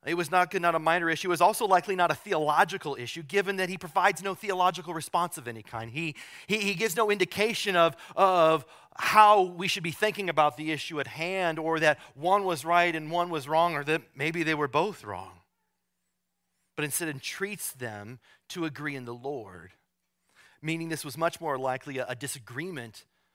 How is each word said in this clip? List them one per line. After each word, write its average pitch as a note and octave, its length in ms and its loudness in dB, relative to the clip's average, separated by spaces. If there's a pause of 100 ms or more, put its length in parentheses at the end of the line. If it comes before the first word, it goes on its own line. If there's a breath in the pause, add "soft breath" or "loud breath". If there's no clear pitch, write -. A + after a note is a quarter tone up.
It D#3 100 -2
was E3+ 180 -2
not, F3+ 220 4
not E3+ 200 2
a D#3+ 60 2
minor E3 280 2
issue. D#3+ 200 -2
It - 20 0
was E3+ 100 2
also G#3+ 240 4
likely F#3+ 300 2
not F3 160 2
a C#3+ 60 0
theological D#3+ 840 0
issue, B2 240 -10
given F#3 340 -2
that F#3 120 -2
he F#3 100 -8
provides F#3 420 2
no F#3+ 140 -4
theological F3+ 600 0
response E3+ 440 -2
of B2 80 -12
any A2+ 160 -10
kind. A2+ 300 -10
He, D#3 240 -6 (320 loud breath)
he, G#3+ 100 0
he G3+ 160 0
gives F3 220 -2
no A3 120 2
indication G3+ 680 0
of, E3 180 6 (220 loud breath)
of E3 500 6 (300 loud breath)
how G#3+ 460 8
we F3+ 260 -2
should F#3+ 160 -4
be E3 80 -4
thinking G#3 360 0
about D3 280 4
the D#3 160 -4
issue D#3 260 -6
at C3+ 80 -2
hand, E3+ 540 -4
or D#3+ 180 -2
that D#3 220 4 (160 loud breath)
one F#3 260 2
was F3 220 -4
right F3 320 4
and D#3 160 -6
one F3 180 0
was D3 160 -4
wrong, D#3+ 300 2
or C#3+ 80 -4
that D#3 180 0 (140)
maybe D#3+ 260 -2
they D#3 140 0
were D3 100 0
both D#3 380 -2
wrong. F#2 300 -10 (1400)
But D3+ 100 -4
instead D#3 240 -4
entreats F#3+ 640 -8
them A#2 480 -12 (300 soft breath)
to F3 160 -6
agree D3 320 -8
in B2+ 80 -10
the A#2+ 100 -10
Lord, A2 560 -12 (920 soft breath)
meaning E3 280 -6
this D#3+ 160 -8
was - 120 -10
much E3 240 -2
more D3+ 160 -2
likely C3 420 -6
a, B2+ 100 -4
a B2 80 -6
disagreement B2 880 -12 (300)